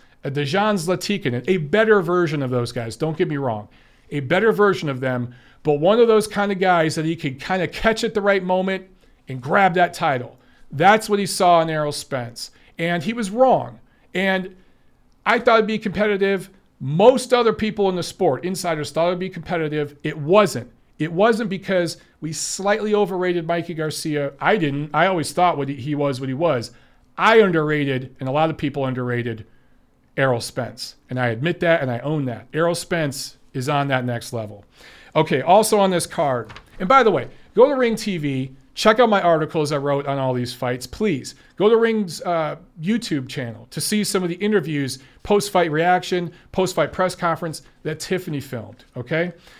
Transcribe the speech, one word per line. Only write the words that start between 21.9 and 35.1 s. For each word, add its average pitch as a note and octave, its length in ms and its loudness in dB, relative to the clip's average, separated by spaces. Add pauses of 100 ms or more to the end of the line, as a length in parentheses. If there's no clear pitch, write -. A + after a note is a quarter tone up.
we D#3 120 -8
slightly G#3 640 -2
overrated F3+ 520 0
Mikey E3+ 280 -4
Garcia. D3+ 680 -4
I F3+ 160 2
didn't. D3 380 -2
I D#3+ 120 4
always F3 260 -2
thought F3 240 2
what C#3 120 -4
he, C#3+ 60 -6
he C#3 200 -6
was C#3+ 260 -2
what C3+ 80 -6
he C3 60 -4
was. B2+ 360 0 (460)
I A3 240 6
underrated, D3+ 800 0
and C3 80 -4
a C3 40 -2
lot D#3 180 2
of D#3 60 -6
people C#3 300 -4
underrated, A#2+ 600 -4 (680)
Errol C3 240 2
Spence. - 540 -10 (140)
And B2+ 100 -6
I B2 100 0
admit D3 320 -2
that, E3 220 4
and B2+ 80 -2
I A#2 100 -4
own C#3+ 260 -4
that. A2+ 260 -8
Errol E3+ 220 0
Spence D#3+ 640 -4 (140)
is C3 160 -6
on C#3+ 200 0
that B2+ 160 0
next A#2+ 280 -6
level. G#2+ 320 -10 (520)